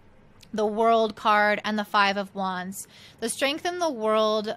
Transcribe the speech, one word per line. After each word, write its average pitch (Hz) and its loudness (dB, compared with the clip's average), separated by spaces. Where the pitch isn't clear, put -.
the 214 -2
World 226 2
card, 208 2
and 214 -2
the 208 -2
Five 202 2
of 196 -6
Wands. 190 -8
The 226 -4
Strength 277 -2
and 359 -4
the 330 0
World 220 0